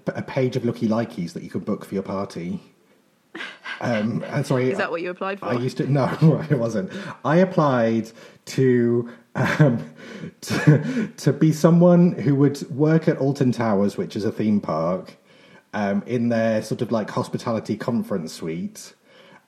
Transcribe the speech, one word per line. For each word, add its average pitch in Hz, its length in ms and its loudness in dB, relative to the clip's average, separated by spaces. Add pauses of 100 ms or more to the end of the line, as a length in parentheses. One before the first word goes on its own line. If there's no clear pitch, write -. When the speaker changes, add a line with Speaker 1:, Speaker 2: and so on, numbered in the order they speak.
Speaker 1:
a - 140 -8
page 131 340 -2
of 117 80 -4
looky 117 240 0
likeys 107 460 -2
that - 80 -10
you - 80 -14
can 95 100 -6
book 95 240 -6
for - 100 -12
your 98 80 -2
party. 95 580 -8 (1200)
Um, 113 460 -2
and 147 180 -4
sorry, 127 280 0
Speaker 2:
Is - 60 -4
that 196 120 -4
what 170 120 -6
you 180 80 -6
applied 190 280 -8
for? - 80 -12
Speaker 1:
I - 60 -4
used 123 240 -4
to, 151 100 -2
no, 135 200 2 (140)
<laughs> 151 300 4
it 139 80 2
wasn't. 110 320 -4 (340)
I 143 120 2
applied 127 760 2 (360)
to, 120 640 2 (280)
um, 127 480 2 (320)
<laughs> - 240 -14
to, 214 760 2
to - 160 0
be 156 200 4
someone 175 640 6
who 123 200 2
would 139 380 2
work 156 340 2
at 160 120 2
Alton 131 340 2
Towers, 101 440 0
which 92 200 -6
is 98 80 -4
a 104 80 0
theme 107 280 0
park, 85 560 -4 (560)
um, 101 340 -2
in 120 240 -2
their 113 320 0
sort 117 200 -6
of, 110 80 -4
like, 110 200 -2
hospitality 113 680 -4
conference 101 560 -4
suite, 87 640 -10 (540)